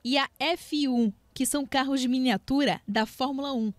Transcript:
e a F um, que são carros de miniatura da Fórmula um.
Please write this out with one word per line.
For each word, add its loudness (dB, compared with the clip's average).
e 2
a 0
F -2
um, 2
que -2
são -2
carros 0
de 0
miniatura 2
da 0
Fórmula -4
um. -2